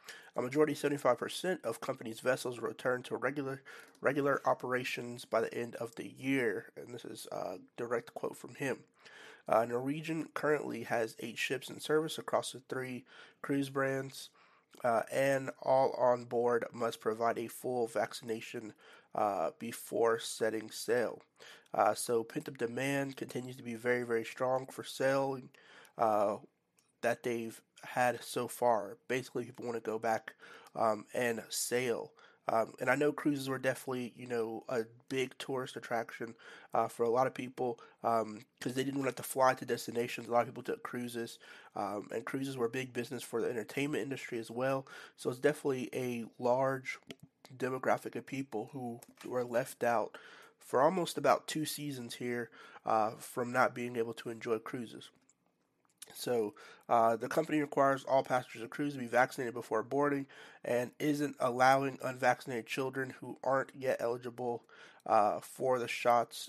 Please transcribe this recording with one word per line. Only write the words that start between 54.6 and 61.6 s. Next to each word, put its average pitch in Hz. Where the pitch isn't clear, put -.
So, 113
uh, 117
the 120
company 156
requires 139
all 135
passengers 123
of 117
cruise 147
to 135
be 120
vaccinated 120
before 113
boarding 139
and 123
isn't 147
allowing 131